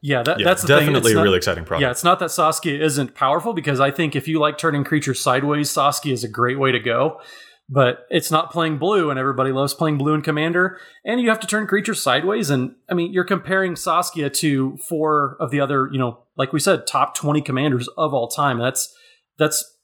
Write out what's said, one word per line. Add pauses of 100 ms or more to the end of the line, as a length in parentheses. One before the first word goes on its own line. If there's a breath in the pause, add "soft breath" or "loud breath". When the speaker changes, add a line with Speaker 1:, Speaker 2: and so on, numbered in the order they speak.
Speaker 1:
Yeah,
that,
Speaker 2:
Yeah,
Speaker 1:
that's
the
thing.
Speaker 2:
definitely
Speaker 1:
It's
Speaker 2:
a
Speaker 1:
not,
Speaker 2:
really
exciting
product.
Speaker 1:
yeah,
it's
not
that
Saskia
isn't
powerful,
because
I
think
if
you
like
turning
creatures
sideways,
Saskia
is
a
great
way
to
go. (480 loud breath)
But
it's
not
playing
blue,
and
everybody
loves
playing
blue
in
Commander. (240 loud breath)
And
you
have
to
turn
creatures
sideways,
and, (140)
I
mean,
you're
comparing
Saskia
to (100)
four
of
the
other,
you
know, (100)
like
we
said,
top
twenty
commanders (120)
of
all
time.
That's, (400 soft breath)
that's,